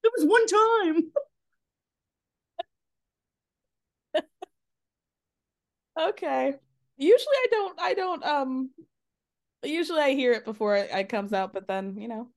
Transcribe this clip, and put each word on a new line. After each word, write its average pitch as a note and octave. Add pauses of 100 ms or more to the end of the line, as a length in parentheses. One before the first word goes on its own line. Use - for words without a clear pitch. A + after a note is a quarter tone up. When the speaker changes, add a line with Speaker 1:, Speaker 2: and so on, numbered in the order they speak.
Speaker 1:
It A#4
was D#4
one A4
time. G4+ (3000)
<laughs> - (1500)
Speaker 2:
Okay. C#4+ (440)
Usually B4
I B4+
don't, G4+
I F4
don't, F#4
um, C4 (920)
usually D#4+
I C#4+
hear B3+
it A3
before G#3+
it, G3+
it G3
comes G3+
out, F#3+
but G3
then, G3
you G#3+
know A#3